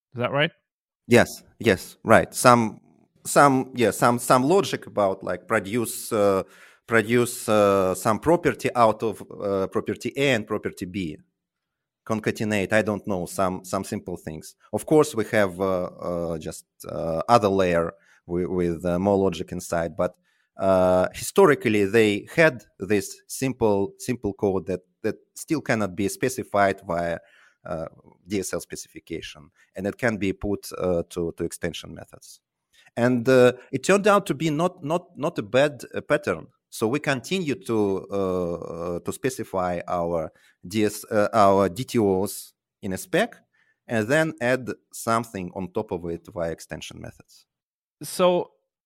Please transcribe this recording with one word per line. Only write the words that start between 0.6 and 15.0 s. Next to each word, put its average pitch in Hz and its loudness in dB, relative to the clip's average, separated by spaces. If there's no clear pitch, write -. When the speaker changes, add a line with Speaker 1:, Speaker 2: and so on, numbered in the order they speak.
Speaker 2:
Yes, 113 4
yes, 107 0
right. 98 6
Some, 120 4
some, 131 4
yeah, 117 2
some, 120 2
some 131 4
logic 151 0
about, 98 0
like, 90 -8
produce, 110 -4
uh, 101 2
produce, 117 0
uh, 98 4
some 104 0
property 151 0
out 110 4
of, 107 -4
uh, 98 -2
property 104 -4
A 139 2
and 107 0
property 101 -6
B. 87 -8
Concatenate, 107 -2
I 107 4
don't 101 -4
know, 90 -4
some, 92 -2
some 95 -4
simple 92 -8
things. 78 -14
Of 107 -6
course, 151 4